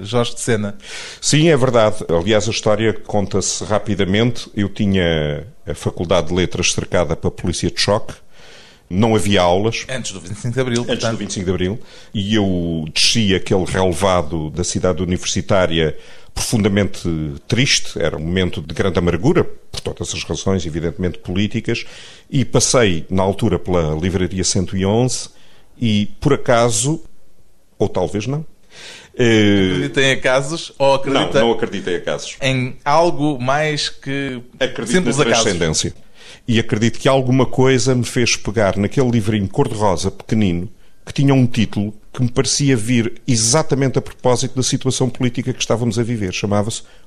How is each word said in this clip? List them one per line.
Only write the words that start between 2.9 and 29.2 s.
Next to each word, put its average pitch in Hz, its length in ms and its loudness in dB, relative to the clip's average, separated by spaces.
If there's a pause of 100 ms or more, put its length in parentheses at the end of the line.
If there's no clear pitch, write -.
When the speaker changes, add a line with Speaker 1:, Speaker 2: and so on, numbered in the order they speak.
Speaker 2:
conta-se - 720 -2
rapidamente. 101 920 0
Eu 101 140 0
tinha 85 760 0 (200)
a 82 80 -6
Faculdade 85 540 0
de 85 40 -2
Letras 87 400 0
cercada 85 420 0
para - 140 -4
a - 20 0
polícia 90 400 -4
de - 80 -6
choque. - 360 0 (760)
Não 110 280 4
havia 101 240 2
aulas. 98 480 2
Speaker 1:
Antes - 240 -8
do 95 80 -14
vinte 90 160 -10
e - 40 -16
cinco 120 140 -6
de 131 60 0
Abril, 120 220 -2
Speaker 2:
Antes 120 140 -4
Speaker 1:
portanto. 113 160 -2
Speaker 2:
do 110 40 -4
vinte 101 140 -8
e - 20 -8
cinco 98 140 -6
de 90 40 0
Abril. 92 300 -2 (320)
E 101 220 -2
eu 87 580 0
desci 104 420 2
aquele 92 300 2
relevado 87 840 0
da 82 120 -4
cidade 90 400 0
universitária 87 960 0 (380)
profundamente 196 760 0 (400)
triste. - 500 0
Era 78 200 -2
um - 20 -6
momento 87 400 -2
de 78 140 -10
grande 95 240 0
amargura, 90 440 2
por - 380 -6
todas - 340 -8
as 80 80 -8
razões, 95 440 -2
evidentemente, 85 520 -4
políticas. 104 680 -4 (440)
E 135 140 2
passei, 104 640 2
na 95 140 2
altura, 98 360 2
pela 82 400 0
Livraria 92 460 -2
cento 95 320 -2
e 92 80 0
onze 117 460 0 (500)
e, 104 300 2 (100)
por 139 140 4
acaso, 120 680 2 (760)
ou 101 100 0
talvez 95 380 -4
não, 147 180 -4 (720)
eh, 104 600 4